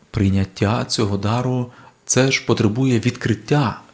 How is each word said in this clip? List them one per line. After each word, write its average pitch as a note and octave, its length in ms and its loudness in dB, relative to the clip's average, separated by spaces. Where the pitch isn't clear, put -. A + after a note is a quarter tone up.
прийняття G2 720 0
цього G2+ 320 -2
дару, B2 540 -2
це C3 260 4
ж - 140 -2
потребує A#2 540 2
відкриття A#2+ 800 -2